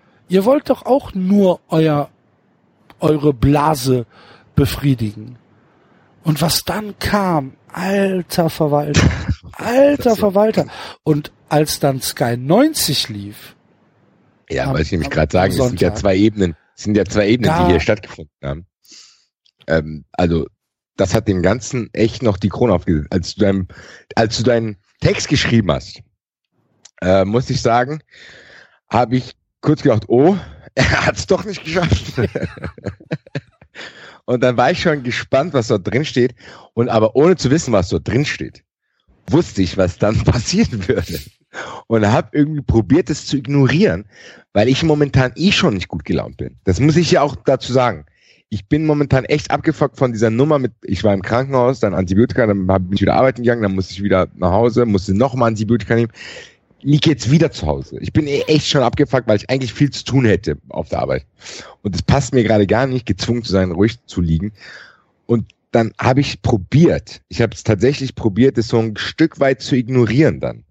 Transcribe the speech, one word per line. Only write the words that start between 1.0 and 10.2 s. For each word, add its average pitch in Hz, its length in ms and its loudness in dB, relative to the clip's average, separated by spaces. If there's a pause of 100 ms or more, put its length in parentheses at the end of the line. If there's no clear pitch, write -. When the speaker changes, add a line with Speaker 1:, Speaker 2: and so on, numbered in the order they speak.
Speaker 1:
nur 185 540 2
euer, 156 400 2 (920)
eure 151 340 2
Blase 135 720 2 (480)
befriedigen. 120 800 -2 (880)
Und 156 180 -2
was 165 240 -2
dann 202 340 -8
kam, 175 560 -2 (180)
alter 185 760 -2
Verwalter, 147 600 0 (200)
Speaker 2:
<laughs> - 220 -8
Speaker 1:
alter 277 520 2
Speaker 2:
Das 240 100 4
ist - 60 -2